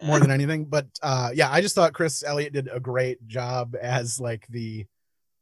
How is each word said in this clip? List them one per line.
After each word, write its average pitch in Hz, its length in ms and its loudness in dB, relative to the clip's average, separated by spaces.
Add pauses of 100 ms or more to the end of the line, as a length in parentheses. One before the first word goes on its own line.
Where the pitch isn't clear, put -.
more 151 180 4
than 143 100 8
anything. 147 340 0
But, 147 220 -2 (160)
uh, 131 320 0
yeah, 143 160 4
I 151 100 4
just 196 140 -2
thought 165 180 6
Chris 160 320 -2
Elliott 147 300 -4
did 135 180 -4
a 127 80 -6
great 127 480 -2
job 123 500 -6
as, 120 400 -4
like, 117 300 -8
the 110 380 -10 (560)